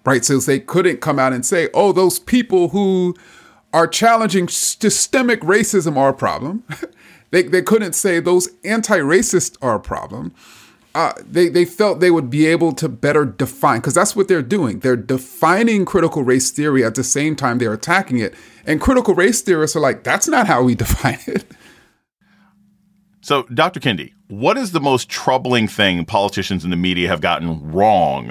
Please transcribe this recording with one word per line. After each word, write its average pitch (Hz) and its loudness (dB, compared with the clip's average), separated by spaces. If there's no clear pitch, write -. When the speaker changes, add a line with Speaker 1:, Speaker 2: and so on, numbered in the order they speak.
Speaker 1:
right? 131 2
So 135 2
they 135 0
couldn't 175 0
come 147 -2
out 131 2
and 123 -4
say, 170 0
"Oh, 196 4
those 180 2
people 190 0
who 185 0
are 165 4
challenging 196 2
systemic - -2
racism 170 0
are 135 4
a 135 0
problem." 135 -6
<laughs> 147 -14
They, 180 2
they 175 0
couldn't 202 0
say, 175 0
"Those 180 2
anti-racists 190 0
are 123 0
a 101 -2
problem." - -10
Uh, 160 -2
they, 175 2
they 175 2
felt 180 0
they 175 4
would 147 0
be 151 2
able 165 2
to 156 -4
better 143 0
define, 127 0
'cause 127 -2
that's 185 2
what 196 0
they're 175 2
doing. 123 -2
They're 127 2
defining 175 0
critical 165 0
race 127 0
theory 147 0
at 110 -2
the 127 -4
same 147 -2
time 123 -2
they're 117 -2
attacking 165 -2
it. 107 -4
And 151 -2
critical 247 2
race 202 2
theorists 156 0
are 165 -4
like, 131 -2
"That's - -2
not 269 2
how 131 2
we 123 2
<laughs> - -2
define - -2
it." - -4
Speaker 2:
So, 143 -2
Doctor 160 0
Kendi, 87 -4
what 131 -2
is 254 -6
the 170 -2
most 135 0
troubling 123 0
thing 95 0
politicians 98 -2
and 87 -2
the 87 0
media 87 0
have 85 -2
gotten 80 -4
wrong 82 2